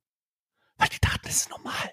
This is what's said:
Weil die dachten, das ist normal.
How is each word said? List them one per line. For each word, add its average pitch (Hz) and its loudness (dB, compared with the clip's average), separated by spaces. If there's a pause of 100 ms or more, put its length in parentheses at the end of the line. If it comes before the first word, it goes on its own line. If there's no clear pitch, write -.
(760)
Weil - 4
die - -4
dachten, - 4
das - -2
ist - 0
normal. - -6